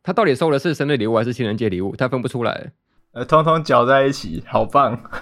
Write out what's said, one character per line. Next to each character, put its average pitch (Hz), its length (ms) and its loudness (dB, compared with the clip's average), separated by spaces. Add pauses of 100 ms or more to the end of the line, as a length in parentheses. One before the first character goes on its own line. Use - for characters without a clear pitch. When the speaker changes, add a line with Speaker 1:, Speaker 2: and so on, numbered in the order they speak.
Speaker 1:
他 190 100 -6
到 220 120 2
底 143 100 4
收 160 160 0
的 139 80 2
是 156 160 -2
生 143 140 -4
日 147 80 2
礼 107 100 -2
物 113 100 0
还 110 80 2
是 123 80 -2
情 117 140 -4
人 107 100 -2
节 110 120 -2
礼 90 120 -2
物？ 95 160 -6
他 127 120 0
分 127 120 -2
不 120 80 -6
出 120 140 -6
来。 - 300 -6 (400)
Speaker 2:
呃， 123 120 -10
通 156 180 4
通 160 220 2
搅 120 220 4
在 135 200 4
一 139 60 2
起， 87 340 -10
好 113 200 0
棒。 120 380 2
<laughs> - 60 -20 (120)